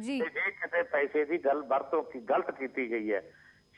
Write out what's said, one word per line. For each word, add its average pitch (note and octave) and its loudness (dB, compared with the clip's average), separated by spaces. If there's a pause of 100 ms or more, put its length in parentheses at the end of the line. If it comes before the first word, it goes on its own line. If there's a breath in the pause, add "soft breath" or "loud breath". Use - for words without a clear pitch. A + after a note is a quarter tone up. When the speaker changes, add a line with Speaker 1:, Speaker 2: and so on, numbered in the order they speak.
Speaker 1:
ਜੀ। B3+ -4
Speaker 2:
ਤੇ E3 0
ਜੇ F#3 -2
ਕਿਤੇ E3+ 0
ਪੈਸੇ D3+ 2
ਦੀ D#3+ 0
ਗੱਲ C#3 2
ਵਰਤੋਂ C3+ 0
ਕੀ, C3+ -8
ਗਲਤ D3+ 0
ਕੀਤੀ C3 -4
ਗਈ A2 0
ਹੈ, F#2+ -2 (440 loud breath)